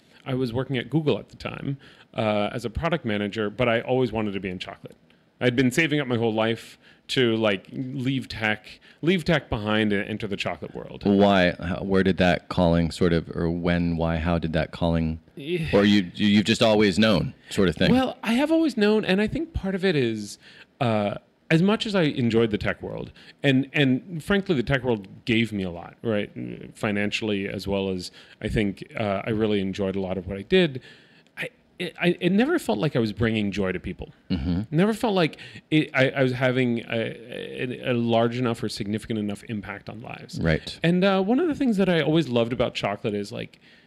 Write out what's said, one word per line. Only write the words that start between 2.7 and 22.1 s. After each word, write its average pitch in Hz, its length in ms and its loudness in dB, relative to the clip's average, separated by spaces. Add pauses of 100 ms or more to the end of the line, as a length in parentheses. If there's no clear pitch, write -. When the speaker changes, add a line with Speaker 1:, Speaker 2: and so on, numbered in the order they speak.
Speaker 1:
product 160 340 -4
manager, 104 460 -2
but 123 180 0
I 117 140 2
always 127 280 0
wanted 107 220 -4
to 98 80 -6
be 95 80 -6
in 92 100 -8
chocolate. - 380 -16 (420)
I'd 123 160 2
been 127 160 4
saving 151 300 2
up 139 60 -4
my 123 100 0
whole 113 160 0
life 110 460 -2 (300)
to, 120 280 2
like, 104 340 0
leave 131 560 -4
tech, - 540 -4 (220)
leave 170 240 2
tech 156 240 2
behind 107 420 0
and 101 160 -2
enter 107 180 -8
the 98 120 -6
chocolate - 360 -8
world. - 300 -12
Speaker 2:
Why? 98 460 6 (100)
How, 87 220 -4
where 95 200 2
did 92 140 2
that 90 320 2
calling 85 420 4
sort 87 220 0
of, 80 240 0
or 85 140 0
when, 85 480 0
why, 82 180 0
how 85 220 0
did 80 160 -2
that 80 160 0
calling, 82 500 0 (160)
Speaker 1:
Yeah. 160 380 -6
Speaker 2:
or 101 100 6
you, 101 300 4
you, 104 140 0
you've 104 180 4
just 113 160 2
always 107 360 4
known 107 360 2 (160)
sort 98 180 2
of 80 80 0
thing? - 160 4
Speaker 1:
Well, 254 300 2
I 208 100 -2
have 285 180 2
always 320 280 2
known, 208 260 2
and 185 160 2
I 214 60 0
think 302 260 -6
part 190 220 -4
of 185 100 -4
it 190 100 2
is, 113 440 -2 (420)
uh, 107 360 0 (340)
as 165 120 6
much 208 220 2
as 214 100 -4
I 185 100 2
enjoyed 117 460 2